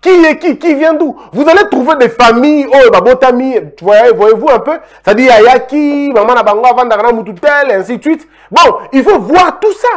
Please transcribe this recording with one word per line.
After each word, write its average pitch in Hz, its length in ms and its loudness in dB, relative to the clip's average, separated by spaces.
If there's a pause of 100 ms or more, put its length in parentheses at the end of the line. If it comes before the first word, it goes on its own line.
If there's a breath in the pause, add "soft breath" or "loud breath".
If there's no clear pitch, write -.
Qui - 80 -4
est 330 300 2
qui, 320 200 -4
qui 320 160 -2
vient 311 200 0
d'où ? 302 200 -4 (160 loud breath)
Vous 277 160 -4
allez 381 240 2
trouver 269 260 -2
des 247 120 0
familles, 262 640 0
oh, 277 180 4
bah, - 120 2
Botami, 254 540 0 (200)
tu - 80 -20
vois, 214 320 4
voyez-vous 220 320 0
un 240 120 2
peu ? 311 180 -6 (260 loud breath)
C'est-à-dire, 214 220 0
Yaya 240 320 4
qui, 285 560 -4
maman 220 200 0
na 233 80 0
bango, 208 220 -2
avant 247 220 2
d'arriver 226 240 -2
à - 20 0
Mututel, 247 580 -4
et 208 40 0
ainsi 190 240 -6
de - 40 -16
suite. 311 240 -4 (240 soft breath)
Bon, 277 280 0 (160)
il 269 80 2
faut 359 160 2
voir 311 420 -2
tout 415 140 -2
ça. - 220 -4